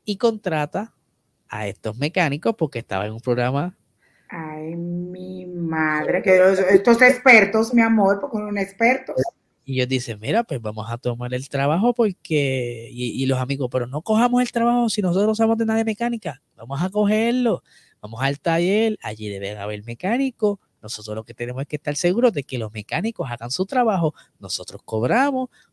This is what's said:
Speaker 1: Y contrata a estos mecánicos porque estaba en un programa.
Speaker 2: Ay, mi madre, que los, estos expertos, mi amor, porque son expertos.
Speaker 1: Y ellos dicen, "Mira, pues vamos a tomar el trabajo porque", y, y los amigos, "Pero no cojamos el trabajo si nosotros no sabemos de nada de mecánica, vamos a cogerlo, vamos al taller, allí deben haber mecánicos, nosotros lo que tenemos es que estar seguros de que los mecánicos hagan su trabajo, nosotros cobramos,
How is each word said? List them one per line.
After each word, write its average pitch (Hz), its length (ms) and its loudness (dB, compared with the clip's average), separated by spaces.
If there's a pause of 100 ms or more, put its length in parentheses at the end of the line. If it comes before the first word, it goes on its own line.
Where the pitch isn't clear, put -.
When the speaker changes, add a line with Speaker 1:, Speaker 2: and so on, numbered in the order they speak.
Speaker 1:
Y 202 120 -4
contrata 196 760 -2 (540)
a 107 200 -6
estos 107 300 -8
mecánicos 156 580 0
porque 139 220 -4
estaba 98 280 -4
en 110 60 -6
un 117 80 -10
programa. 127 560 -2 (520)
Speaker 2:
Ay, 156 480 -10
mi 180 720 -8
madre, 160 760 -2
que 185 160 6
los, 185 200 6
estos 196 440 6
expertos, 226 720 6
mi 233 80 6
amor, 208 380 4
porque 233 180 -6
son 208 200 -6
expertos. 226 580 0 (480)
Speaker 1:
Y 135 100 -8
ellos 127 140 0
dicen, 120 320 -2
"Mira, 170 240 0
pues 135 180 -6
vamos 107 280 -6
a 120 80 -4
tomar 123 360 -4
el 127 140 -8
trabajo 156 460 2
porque", 131 1000 -2
y, 120 300 -4
y 131 40 0
los 131 120 2
amigos, 131 320 -2
"Pero 123 160 -2
no 139 160 -8
cojamos 240 400 2
el 240 100 -4
trabajo 240 360 2
si 208 140 -2
nosotros 185 260 2
no 220 60 0
sabemos 220 240 2
de 226 80 0
nada 220 120 0
de 226 60 0
mecánica, 220 580 -6 (140)
vamos 131 260 -8
a 185 80 -2
cogerlo, 214 720 2 (380)
vamos 110 220 -12
al 139 180 0
taller, 190 640 0
allí 107 260 -6
deben 101 300 -6
haber 104 260 -6
mecánicos, 208 760 -2 (240)
nosotros 107 340 -10
lo 110 80 -8
que 117 100 -18
tenemos 123 280 -6
es 143 60 -6
que 147 80 -6
estar 147 200 -6
seguros 208 360 2
de 147 120 -4
que 127 140 -6
los 110 140 -6
mecánicos 143 580 -4
hagan 120 200 -8
su 190 160 -2
trabajo, 202 480 0 (240)
nosotros - 460 -12
cobramos, 247 640 0 (240)